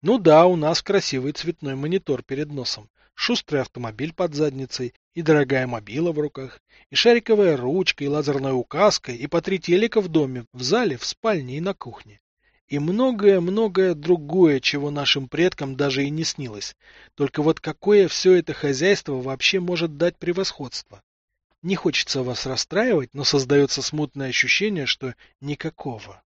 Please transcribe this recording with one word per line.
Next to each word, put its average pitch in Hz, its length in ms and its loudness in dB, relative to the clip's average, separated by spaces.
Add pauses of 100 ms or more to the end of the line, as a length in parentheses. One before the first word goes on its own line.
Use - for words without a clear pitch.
Ну 220 180 2
да, 165 260 8
у 180 100 4
нас 160 260 0
красивый 147 520 -2
цветной 151 420 -8
монитор 147 480 -4
перед 143 260 -6
носом, 123 400 -10 (240)
шустрый - 460 -2
автомобиль 123 540 -8
под 170 220 -4
задницей 135 580 -4 (200)
и 170 80 -8
дорогая 139 460 2
мобила 120 460 -4
в 151 60 -4
руках, 135 420 -8 (300)
и - 40 -8
шариковая 214 640 4
ручка, 143 480 -2
и - 20 -2
лазерная 139 460 -2
указка, 151 580 0
и 180 160 -8
по 170 140 0
три 190 180 -2
телека 208 400 2
в 190 80 -2
доме, 135 460 -2
в 127 100 -14
зале, 175 320 0
в 117 80 -14
спальне 147 540 -4
и 156 40 -6
на 190 120 -4
кухне. - 480 -16 (480)
И 143 100 -2
многое-многое 196 1120 2
другое, 156 680 4
чего 143 300 -4
нашим 143 380 -2
предкам 147 480 -2
даже 139 300 0
и 143 40 -4
не 156 140 -4
снилось. 117 520 -10 (380)
Только 147 300 -2
вот 156 160 2
какое 196 480 4
все 185 260 4
это 170 200 2
хозяйство 143 680 -2
вообще 139 380 0
может 170 380 -4
дать 175 200 0
превосходство? 165 840 -8 (580)
Не 185 140 -2
хочется - 480 -2
вас 123 240 -6
расстраивать, 160 680 -2
но 139 120 -6
создается 139 580 2
смутное 139 460 -6
ощущение, 180 580 0
что 123 260 -4 (260)
никакого. 135 920 -10